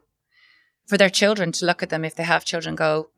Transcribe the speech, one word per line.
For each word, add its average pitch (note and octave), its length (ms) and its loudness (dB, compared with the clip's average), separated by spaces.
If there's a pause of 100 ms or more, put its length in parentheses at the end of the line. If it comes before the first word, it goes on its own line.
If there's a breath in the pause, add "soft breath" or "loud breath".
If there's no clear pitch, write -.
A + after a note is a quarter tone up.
(840 soft breath)
for G3+ 120 0
their G3 120 6
children G3+ 440 2
to - 120 -4
look F3 160 0
at F3+ 80 -6
them D#3+ 140 -4
if D#3+ 120 -8
they E3 80 -6
have E3 200 2
children, D#3+ 320 -6
go, D#3 420 -2